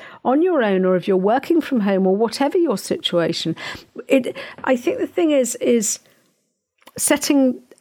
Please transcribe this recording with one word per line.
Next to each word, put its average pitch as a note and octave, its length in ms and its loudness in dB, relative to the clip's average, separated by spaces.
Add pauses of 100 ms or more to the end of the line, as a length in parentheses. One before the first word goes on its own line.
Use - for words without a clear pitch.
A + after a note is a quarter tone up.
(240)
on B3+ 160 2
your E4+ 220 2
own, F#3+ 240 2
or F#3 100 2
if F3 100 -4
you're F#3+ 120 2
working B3 420 2
from B3+ 200 -2
home, G3 260 2
or F#3 100 4
whatever A#3 400 0
your D4+ 220 0
situation, E3 800 -2 (520)
it, C4 300 0 (260)
I C4 100 0
think B3+ 260 -2
the E4 60 -4
thing E4 260 0
is, C4 240 0
is A#3 420 0 (960)
setting C#4 640 2 (200)